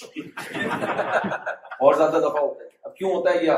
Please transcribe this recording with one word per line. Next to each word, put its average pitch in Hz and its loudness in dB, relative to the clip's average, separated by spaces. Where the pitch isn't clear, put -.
اور 143 4
زیادہ 156 4
دفعہ 147 0
ہوتا - -4
ہے۔ - -18
اب 139 -16
کیوں 185 -2
ہوتا 180 2
ہے 165 2
یہ 156 4